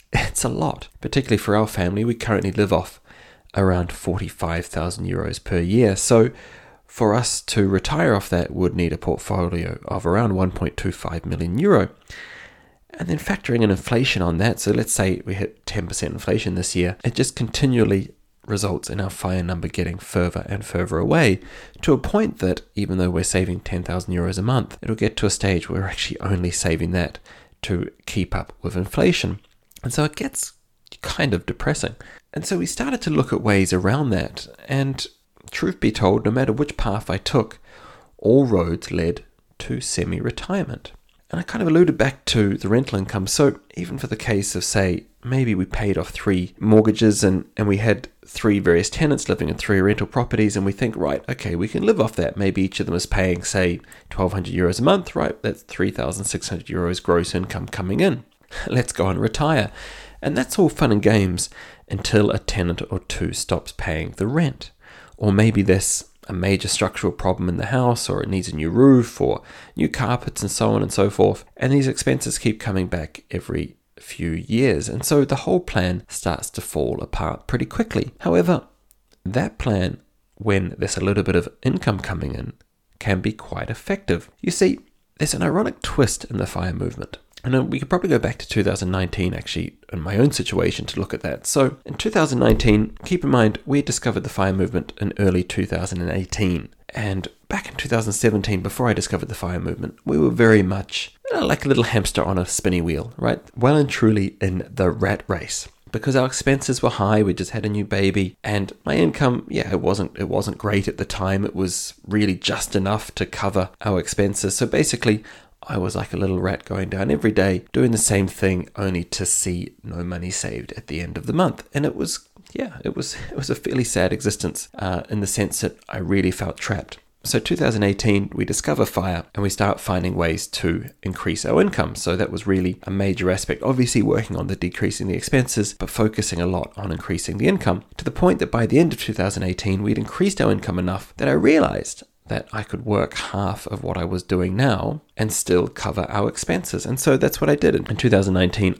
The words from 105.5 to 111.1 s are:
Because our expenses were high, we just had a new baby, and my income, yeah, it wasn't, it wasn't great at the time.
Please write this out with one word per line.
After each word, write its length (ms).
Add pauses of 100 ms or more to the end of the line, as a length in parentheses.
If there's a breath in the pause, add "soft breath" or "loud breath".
Because 240
our 80
expenses 560
were 80
high, 340
we 100
just 180
had 140
a 40
new 160
baby, 580
and 300 (100)
my 140
income, 500
yeah, 240
it 80
wasn't, 400
it 80
wasn't 300
great 320
at 80
the 80
time. 400